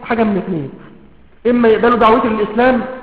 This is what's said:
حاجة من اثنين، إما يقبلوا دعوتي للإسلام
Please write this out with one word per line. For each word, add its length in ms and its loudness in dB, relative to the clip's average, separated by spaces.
حاجة 200 -2
من 140 0
اثنين، 320 -6
إما 180 2
يقبلوا 320 2
دعوتي 280 4
للإسلام 540 0